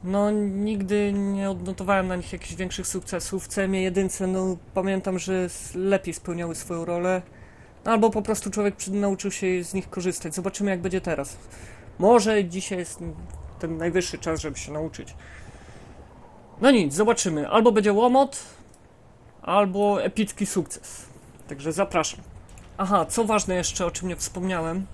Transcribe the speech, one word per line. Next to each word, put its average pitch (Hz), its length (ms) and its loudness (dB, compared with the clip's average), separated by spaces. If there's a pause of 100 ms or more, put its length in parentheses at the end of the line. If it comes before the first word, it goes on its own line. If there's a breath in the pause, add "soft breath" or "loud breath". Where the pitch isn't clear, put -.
No, 202 260 2
nigdy 202 800 0
nie 196 380 0
odnotowałem 185 580 0
na 185 80 -2
nich 175 160 -8
jakichś 170 220 -10
większych 180 320 -6
sukcesów. 185 580 -4
W - 40 -16
C 196 160 0
M-ie 190 180 2
jedynce, 190 440 0
no, 185 300 0 (180)
pamiętam, 190 440 0
że 185 260 0
s-, - 300 -8
lepiej 190 400 2
spełniały 170 400 -6
swoją 165 300 -6
rolę. 175 380 0 (640 loud breath)
No, 220 80 2
albo 226 180 6
po 214 120 -2
prostu 214 280 -2
człowiek 202 260 0
przy-, - 140 -8
nauczył 202 400 0
się 185 340 0
z 165 100 -10
nich 190 160 -4
korzystać. 175 440 -4
Zobaczymy, 196 360 -2
jak 185 100 0
będzie 185 200 0
teraz. 143 360 -4 (600 loud breath)
Może 214 460 8
dzisiaj 185 340 -4
jest 175 200 -8 (600)
ten 165 180 -4
najwyższy 170 420 0
czas, 160 220 -2
żeby 147 180 -6
się - 140 -10
nauczyć. 151 420 -8 (1500 loud breath)
No 247 100 8
nic, 175 240 6
zobaczymy. 185 540 2
Albo 226 240 6
będzie 208 200 4
łomot, 247 520 4 (1000)
albo 202 600 2
epicki 202 440 -2
sukces. - 600 -6 (420)
Także 143 240 -6
zapraszam. 180 480 0 (580)
Aha, 196 280 2
co 226 180 2
ważne 208 300 2
jeszcze, 180 320 -2
o 175 40 0
czym 180 180 -6
nie 170 80 -4
wspomniałem 180 760 -4